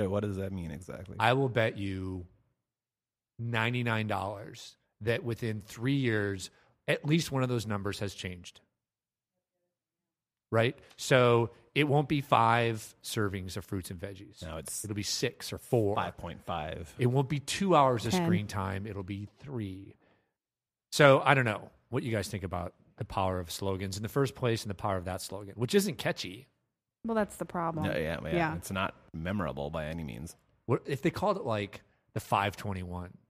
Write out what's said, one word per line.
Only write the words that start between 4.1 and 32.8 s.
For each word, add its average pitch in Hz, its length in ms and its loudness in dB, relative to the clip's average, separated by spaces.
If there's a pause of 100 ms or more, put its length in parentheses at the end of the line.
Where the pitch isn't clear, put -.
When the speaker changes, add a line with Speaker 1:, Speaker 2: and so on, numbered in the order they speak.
Speaker 2:
that 113 240 0
within 110 380 -4
three 131 340 -2
years, 104 540 0 (360)
at - 180 0
least 156 280 2
one 131 100 0
of 127 60 0
those 117 180 -2
numbers 101 320 -4
has 101 160 -4
changed. 92 460 -12 (1900)
Right? 113 260 4 (180)
So 120 540 6 (240)
it 147 140 4
won't 143 200 4
be 147 120 2
five 117 840 4
servings 95 540 -4
of 95 80 -6
fruits 95 260 -6
and 92 80 -10
veggies. 98 460 -12
Speaker 1:
No, 80 140 -8
it's - 260 -10
Speaker 2:
It'll 107 100 -6
be 101 80 -2
six - 500 -4
or 92 60 -8
four. 107 380 2
Speaker 1:
five 90 200 -4
point - 280 -12
five. 80 560 -6
Speaker 2:
It 123 60 4
won't 131 220 2
be 143 120 -2
two 190 340 2
hours 131 320 6
of 113 60 2
Speaker 3:
Ten. 180 140 2
Speaker 2:
screen 104 200 2
time. 98 400 -4
It'll 98 160 -8
be 101 240 -8 (140)
three. 101 560 -10 (960)
So 139 320 10
I 139 100 8
don't 127 120 4
know 101 240 -2 (180)
what 123 160 -2
you 113 80 -2
guys 101 160 0
think 95 160 -6
about 90 300 -6 (240)
the 110 80 -8
power 92 340 0
of 85 100 -8
slogans 95 460 -4
in 104 60 -6
the 110 60 -6
first 139 260 0
place 113 280 0
and 104 80 -8
the 95 40 -6
power 98 240 -2
of 87 80 -6
that 92 160 -4
slogan, 98 340 -12
which 120 180 0
isn't 196 220 4
catchy. - 500 -6 (580)
Speaker 3:
Well, 226 100 -2
that's 208 220 0
the 175 100 -8
problem. 165 400 -2
Speaker 1:
No, - 80 0
yeah, 160 280 -2
yeah. - 140 -2
Speaker 3:
Yeah. 160 180 0
Speaker 1:
It's 87 160 -8
not 95 240 -2 (200)
memorable 80 560 -2
by 78 160 -4
any 82 180 -6
means. 62 320 -10 (300)
Speaker 2:
What 123 200 0
if 143 140 -4
they 170 100 2
called 190 280 0
it, - 60 -8
like, 104 360 -4 (320)
the - 80 -6
five 101 340 2
twenty-one? 90 600 -8 (160)